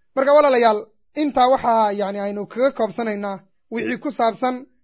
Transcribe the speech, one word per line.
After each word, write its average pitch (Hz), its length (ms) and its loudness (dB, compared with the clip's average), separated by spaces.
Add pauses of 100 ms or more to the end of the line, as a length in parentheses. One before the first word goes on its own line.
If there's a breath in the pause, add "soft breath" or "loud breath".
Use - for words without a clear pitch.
(160)
Marka 269 180 2
walaalayaal, 247 460 4 (360)
intaa 277 340 2
waxaa, 226 420 2
yacni 202 280 -4
aynu 202 280 -6
kaga 262 240 0
koobsanaynaa 202 680 -6 (320)
wixii 226 260 -4
ku 294 140 -8
saabsan 254 540 -2 (180)